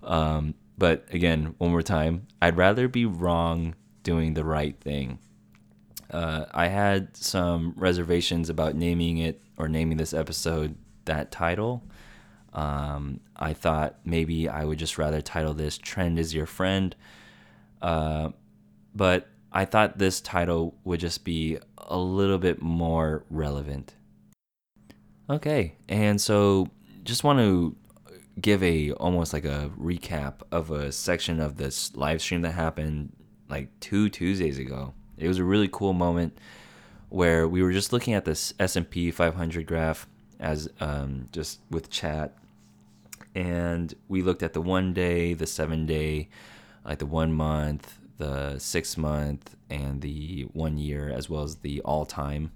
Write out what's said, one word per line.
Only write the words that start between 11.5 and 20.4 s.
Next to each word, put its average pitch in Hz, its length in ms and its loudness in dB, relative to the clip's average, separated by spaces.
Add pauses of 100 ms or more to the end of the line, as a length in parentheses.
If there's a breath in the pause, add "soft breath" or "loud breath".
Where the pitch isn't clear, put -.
Um, 71 680 -4 (160)
I 78 160 -4
thought 78 520 0
maybe 82 440 0
I 76 160 -4
would 76 160 -2
just - 180 -4
rather 78 220 0
title 78 340 -2
this 76 240 -4
Trend 85 400 -2
is 80 160 -2
Your 78 120 -2
Friend. 95 500 0 (840 loud breath)
Uh, 78 500 0 (640)
but 92 360 4 (240)
I 95 120 2
thought 107 340 4
this 95 220 2
title 85 640 0